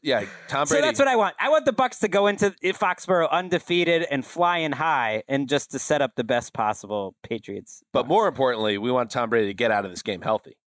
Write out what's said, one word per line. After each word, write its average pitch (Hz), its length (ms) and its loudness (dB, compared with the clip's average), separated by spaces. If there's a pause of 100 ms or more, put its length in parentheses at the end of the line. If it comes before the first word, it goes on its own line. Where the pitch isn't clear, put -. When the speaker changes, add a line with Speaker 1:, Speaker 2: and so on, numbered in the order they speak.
Speaker 1:
yeah, 123 220 0 (240)
Tom 139 180 0
Speaker 2:
So - 80 0
Speaker 1:
Brady. 285 140 4
Speaker 2:
that's 311 100 -2
what 269 100 6
I 254 80 2
want. 196 240 0
I 233 100 0
want 302 160 4
the 269 60 2
Bucs 247 280 0
to 220 80 0
go 202 180 4
into 202 240 2 (120)
Foxborough 180 680 0
undefeated 175 800 0
and 135 160 -2
flying 170 460 0
high, 127 560 0
and 139 200 -2
just 139 240 -2
to 135 60 -6
set 147 240 0
up 131 140 0
the 123 80 -4
best 117 300 -2
possible 104 680 -4
Patriots. - 600 -12 (120)
Speaker 1:
But 143 100 2
Speaker 2:
Bucs. 123 40 -10
Speaker 1:
more 202 200 2
importantly, 117 500 0
we 113 120 -2
want 123 200 0
Tom 120 200 -2
Brady 113 180 4
to 101 60 -4
get 113 160 0
out 101 160 0
of 92 40 -8
this 87 120 -12
game 95 200 -6
healthy. - 340 -4 (120)